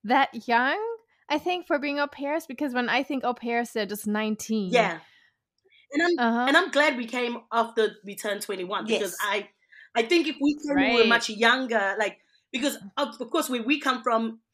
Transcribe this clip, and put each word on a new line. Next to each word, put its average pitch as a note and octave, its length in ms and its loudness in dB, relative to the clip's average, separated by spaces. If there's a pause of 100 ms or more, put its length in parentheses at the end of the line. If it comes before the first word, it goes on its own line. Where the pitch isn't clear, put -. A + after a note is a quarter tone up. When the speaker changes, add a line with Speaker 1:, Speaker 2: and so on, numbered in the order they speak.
Speaker 1:
that B3 420 0
young, B3+ 320 2 (500)
I D4 80 0
think, F4 300 -4
for D4 120 0
being C#4+ 200 -4
au C#4+ 80 0
pairs, C#4+ 400 -6
because C4 260 -4
when B3 160 0
I C4 140 2
think C#4 200 -4
au B3 100 0
pairs, A#3 400 -2
they're G#3+ 120 -2
just G#3 220 -8
nineteen. G#3+ 680 -2
Speaker 2:
Yeah. F#3+ 260 4 (960)
And D4+ 100 0
I'm, F4 240 2
Speaker 1:
Uh-huh. A#3 200 2
Speaker 2:
and D4 100 6
I'm F4+ 140 0
glad C#4+ 260 2
we A#3+ 80 -4
came A#3+ 340 -4 (120)
after A3 540 0
we G3+ 100 -12
turned G#3 260 -6
twenty-one, F#3 460 -6
because G#3 240 0
Speaker 3:
Yes. - 100 -12
Speaker 2:
I, G#3 280 -2 (460)
I A#3 80 4
think E4 240 4
if D4+ 140 -6
we C#4+ 140 2
came C#4+ 220 -4
when C#4 140 4
we - 40 2
were A#3 60 6
Speaker 1:
Right. A3 80 6
Speaker 2:
much - 200 2
younger, A3+ 720 2
like, G3+ 200 -4 (320)
because B3+ 260 -2 (200)
of, C#4 240 -4
of A#3 80 -10
course, D#4 200 0
where A#3+ 140 -2
we C#4+ 160 0
come B3 240 -2
from, A3+ 380 -2 (120)